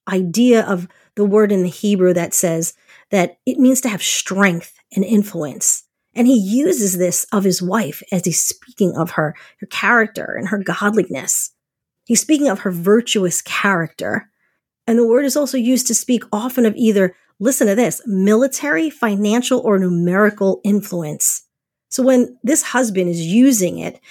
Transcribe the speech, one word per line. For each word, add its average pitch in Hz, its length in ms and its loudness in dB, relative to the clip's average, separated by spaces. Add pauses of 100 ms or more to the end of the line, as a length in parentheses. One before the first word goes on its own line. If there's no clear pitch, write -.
idea 208 580 2
of 185 220 -4 (260)
the 202 100 -2
word 208 280 2
in 190 100 2
the 180 60 -2
Hebrew 185 440 2
that 175 220 -2
says 165 400 -2 (360)
that 180 360 0
it 254 120 -2
means 254 240 4
to 254 60 -2
have 202 140 -6
strength 185 720 -2 (200)
and 190 100 0
influence. 196 800 -2 (300)
And 240 120 2
he 262 100 6
uses 220 640 0
this 175 340 -2
of 196 120 0
his 185 180 0
wife 185 400 -4 (100)
as 180 120 0
he's 170 160 -2
speaking - 560 -4
of 165 160 -2
her, 156 220 -6 (260)
her 190 60 -14
character - 680 -2
and 196 120 -8
her 208 100 -4
godliness. 190 920 -2 (520)
He's - 160 0
speaking 294 280 0
of 196 120 -2
her 202 100 -4
virtuous 185 720 0
character. 170 880 -4 (580)
And 233 120 2
the 240 80 4
word 247 180 2
is 262 120 -2
also 277 200 -2
used 247 300 0
to - 80 0
speak - 380 -2
often 233 340 0
of 214 100 0
either, 196 380 2 (240)
listen 254 300 0
to 196 60 2
this, 208 320 0
military, 262 840 2
financial, 220 680 0
or 202 180 2
numerical 185 840 0
influence. 180 760 -4 (460)
So - 140 -2
when 254 400 2
this 277 200 0
husband 202 460 -2
is 170 120 -2
using 185 580 2
it, 165 220 -10 (100)